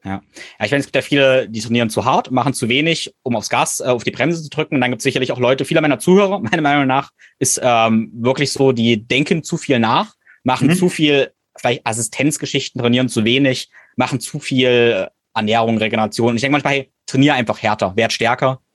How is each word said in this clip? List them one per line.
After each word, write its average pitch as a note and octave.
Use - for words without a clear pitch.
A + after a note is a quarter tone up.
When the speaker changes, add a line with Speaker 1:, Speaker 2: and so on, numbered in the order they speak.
Speaker 1:
Ja. G2
Ja, A2
ich G#2
meine, C#3
es C#3
gibt -
ja C3
viele, C3
die A2
trainieren A#2
zu G#2
hart, C3+
machen B2+
zu -
wenig, D3+
um A#2+
aufs G2+
Gas, C#3
äh, -
auf B2
die A#2+
Bremse E3
zu C#3+
drücken. D#3
Und B2+
dann B2
gibt's B2
sicherlich C3+
auch A#2+
Leute, C3
viele D#3+
meiner C#3+
Zuhörer, G3
<laughs> C3+
meiner -
Meinung C#3+
nach, C3+
ist, -
ähm, A2+
wirklich B2+
so, C3+
die A#2
denken D3
zu -
viel C3
nach, C3
machen B2+
Speaker 2:
Mhm. E3+
Speaker 1:
zu F3+
viel, C#3+
vielleicht B2
Assistenzgeschichten, C3
trainieren A#2+
zu A2+
wenig, B2+
machen B2+
zu -
viel A#2+
Ernährung, A2+
Regeneration. A2
Und A#2
ich G#2+
denke C#3
manchmal, C#3+
hey, C#3
trainier C#3
einfach A2+
härter, G#2
werd A2
stärker B2+